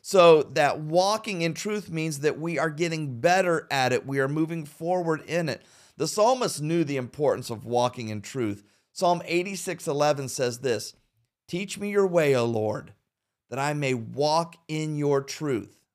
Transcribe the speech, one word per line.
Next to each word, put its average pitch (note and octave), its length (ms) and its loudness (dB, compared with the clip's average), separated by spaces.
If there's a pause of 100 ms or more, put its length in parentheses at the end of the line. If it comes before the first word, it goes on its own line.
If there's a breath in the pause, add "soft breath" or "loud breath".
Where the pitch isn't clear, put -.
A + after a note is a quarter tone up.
So E3+ 420 8
that D3 380 2
walking F#3 600 0
in E3 120 0
truth G#3 360 -6
means D#3+ 300 -4
that D3 200 0
we E3 180 -4
are D#3+ 120 0
getting D3+ 500 -4
better F3 500 2
at C3 220 2
it. A#2+ 120 0
We C#3 140 -4
are C3+ 100 2
moving D#3 360 -2
forward E3 580 -4
in D#3+ 260 -2
it. A#2+ 140 -6 (340 soft breath)
The D#3+ 120 -2
psalmist A3 520 2
knew E3 220 0
the C#3+ 140 -2
importance B2+ 540 -2
of A2 140 -10
walking A#2+ 440 -2
in G#2+ 120 -6
truth. A2 440 -6 (280 soft breath)
Psalm F3 320 0
eighty-six F3+ 640 -4
eleven C#3+ 420 0
says A#2+ 300 -2
this, B2 360 -4 (520)
"Teach G3 320 -8
me G3+ 120 -6
your G3+ 180 4
way, D#3+ 260 4
O A#2+ 100 2
Lord, G#2+ 500 -2 (540)
that A#2+ 120 -8
I D3 140 -2
may C#3 200 -2
walk D3 600 -2 (100)
in D#3 300 -4
your C#3+ 260 2
truth. C#3 560 -6 (160)